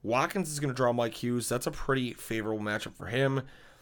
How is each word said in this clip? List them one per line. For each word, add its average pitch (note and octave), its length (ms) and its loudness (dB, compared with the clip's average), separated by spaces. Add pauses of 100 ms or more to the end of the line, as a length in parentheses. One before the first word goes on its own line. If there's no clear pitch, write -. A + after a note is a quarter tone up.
Watkins D3+ 480 2
is C#3+ 80 -6
gonna C#3 140 -2
draw B2 180 4
Mike A#2+ 240 0
Hughes. A#2+ 320 0
That's A#2+ 200 0
a D#3 40 -2
pretty C3 420 0
favorable A2 480 -2
matchup G#2 340 -2
for - 120 -12
him. C3+ 360 2 (380)